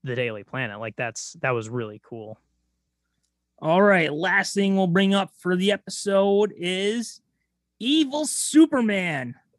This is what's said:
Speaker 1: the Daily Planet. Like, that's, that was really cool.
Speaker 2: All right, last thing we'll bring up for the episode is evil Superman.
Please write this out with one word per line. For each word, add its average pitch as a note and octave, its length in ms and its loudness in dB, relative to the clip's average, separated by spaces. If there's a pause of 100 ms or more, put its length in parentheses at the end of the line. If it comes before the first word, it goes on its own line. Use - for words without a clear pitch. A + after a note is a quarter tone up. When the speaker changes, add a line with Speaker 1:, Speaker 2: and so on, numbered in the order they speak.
Speaker 1:
the B2+ 120 -6
Daily A2+ 300 -6
Planet. A2 360 -8
Like, A2 160 -10
that's, - 460 -8
that C3 80 -2
was A2+ 180 -2
really A2+ 360 -8
cool. A2 340 -16 (1200)
Speaker 2:
All E3 220 4
right, F3+ 300 6
last F3+ 420 -2
thing G3 220 2
we'll F#3+ 100 2
bring G3 280 4
up G3 240 0
for F3+ 180 -2
the F#3+ 160 0
episode G3+ 840 0
is G3+ 640 -4 (580)
evil D4 480 0
Superman. G3+ 1080 2 (240)